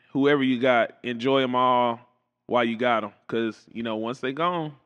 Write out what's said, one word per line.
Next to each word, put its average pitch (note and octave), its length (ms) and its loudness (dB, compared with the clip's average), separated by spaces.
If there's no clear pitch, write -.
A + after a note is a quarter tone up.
Whoever C#3 300 2
you C3 180 2
got, A#2+ 420 2
enjoy B2+ 400 0
'em B2+ 120 -2
all B2 460 2
while A#2+ 180 2
you A#2 120 -2
got A#2 280 0
'em, G2+ 80 -10
'cause, A2+ 460 -4
you A2+ 100 -10
know, A2+ 140 -6
once A2+ 240 -6
they C3 120 -4
gone, D#3+ 420 -4